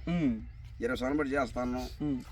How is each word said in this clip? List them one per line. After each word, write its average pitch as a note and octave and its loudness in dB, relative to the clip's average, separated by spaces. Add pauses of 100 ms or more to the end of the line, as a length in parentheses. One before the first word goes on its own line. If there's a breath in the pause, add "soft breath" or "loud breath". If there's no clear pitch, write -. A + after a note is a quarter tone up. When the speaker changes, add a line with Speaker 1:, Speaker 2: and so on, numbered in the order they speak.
(100)
Speaker 1:
మ్మ్. C#3+ 4 (400)
Speaker 2:
ఇరవై A#2 2
సంవత్సరాలు B2+ 2
బట్టి C#3 2
చేస్తాను. B2 0
Speaker 1:
మ్మ్. C#3+ 2 (140)